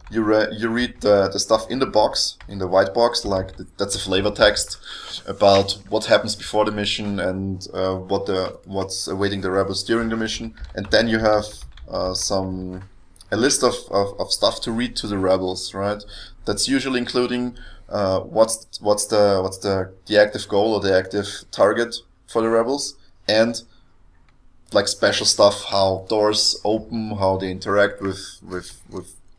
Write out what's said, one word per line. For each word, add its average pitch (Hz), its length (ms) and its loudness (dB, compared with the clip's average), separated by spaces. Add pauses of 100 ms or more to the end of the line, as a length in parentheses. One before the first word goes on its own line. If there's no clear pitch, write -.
(100)
you 110 140 -2
re-, 107 280 4
you 110 160 -4
read 120 340 -2
the, 101 300 4
the 98 60 -4
stuff - 320 2
in 127 80 -4
the 135 80 2
box, - 500 0 (120)
in 101 100 -10
the 95 80 -2
white 95 260 2
box, 117 320 2
like, 95 320 -2
th-, - 120 -14 (100)
that's 98 160 -4
a 98 60 -4
flavor 98 320 0
text - 460 2 (480)
about 98 520 4 (100)
what 110 180 -2
happens 107 280 2
before 107 300 0
the 107 80 -2
mission 104 480 -4
and, 95 520 -4
uh, 95 220 -2
what 95 320 -2
the, 92 380 -2
what's - 420 -6
awaiting 98 360 -2
the 92 100 -2
rebels 98 320 0
during 117 240 0
the 113 80 -4
mission. 113 380 -6 (200)
And 104 120 -6
then 113 220 4
you 113 120 2
have, 107 240 4 (440)
uh, 92 260 -4
some, 92 680 -4 (480)
a 107 60 -2
list 127 260 2
of, 123 120 4 (180)
of, 98 260 0
of 92 140 -4
stuff - 300 0
to 120 100 -6
read 120 240 -4
to - 100 -6
the 104 120 -4
rebels, 92 560 0
right? 101 280 -4 (420)
That's 101 220 -2
usually 131 320 0
including, 123 580 -2 (320)
uh, 95 320 0
what's, - 460 2 (140)
what's 104 260 0
the, 101 360 4
what's 92 160 -6
the, 95 340 -4 (140)
the 104 140 4
active 107 280 2
goal 107 260 2
or 101 60 0
the 95 160 2
active 95 560 -2
target 110 420 2 (320)
for 113 160 0
the 113 60 2
rebels, 117 480 0 (320)
and, 113 340 2 (1120)
like, 101 160 2
special - 380 0
stuff, - 400 4
how 95 420 2
doors 107 560 2
open, 107 520 -4
how 95 200 2
they 95 160 -4
interact 101 480 2
with, 98 420 -6
with, 90 460 -10
with - 260 -12 (240)